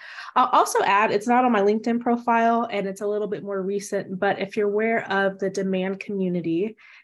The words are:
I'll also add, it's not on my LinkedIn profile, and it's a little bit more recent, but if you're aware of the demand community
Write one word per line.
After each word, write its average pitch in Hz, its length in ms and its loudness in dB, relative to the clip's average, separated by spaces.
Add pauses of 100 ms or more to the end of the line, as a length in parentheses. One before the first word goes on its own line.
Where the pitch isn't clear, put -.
(360)
I'll 247 160 4
also 427 300 4
add, 208 300 4
it's 208 160 0
not 247 180 4
on 247 60 2
my 208 100 4
LinkedIn 220 380 2
profile, 233 720 2
and 196 160 -4
it's 196 140 -10
a 208 60 -2
little 208 200 -2
bit 180 160 -6
more 196 180 -6
recent, 196 580 -4
but 196 200 0
if 196 180 -6
you're 208 100 2
aware 220 440 0
of 196 260 0
the 190 140 -2
demand 190 480 -2
community 180 760 -2 (280)